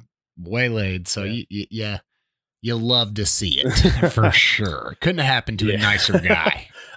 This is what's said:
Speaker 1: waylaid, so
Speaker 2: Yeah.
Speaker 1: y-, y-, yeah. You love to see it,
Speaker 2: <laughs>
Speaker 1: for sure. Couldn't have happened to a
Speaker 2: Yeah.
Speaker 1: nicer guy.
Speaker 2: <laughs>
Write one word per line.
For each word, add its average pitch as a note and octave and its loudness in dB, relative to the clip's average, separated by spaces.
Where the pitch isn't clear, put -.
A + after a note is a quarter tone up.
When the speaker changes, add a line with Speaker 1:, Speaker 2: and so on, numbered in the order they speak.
Speaker 1:
waylaid, G2 -2
so G2+ -4
Speaker 2:
Yeah. G#2 -6
Speaker 1:
y-, A#2+ -8
y-, G2+ -8
yeah. G#2 -8
You A#2 -2
love A#2 0
to G#2 -2
see D2+ 2
it, - 4
Speaker 2:
<laughs> - -4
Speaker 1:
for A2 4
sure. D2 0
Couldn't F3 0
have C#3 0
happened A2 -4
to G#2+ 0
a - 0
Speaker 2:
Yeah. G#2 0
Speaker 1:
nicer G#2 2
guy. D#2+ 0
Speaker 2:
<laughs> - -20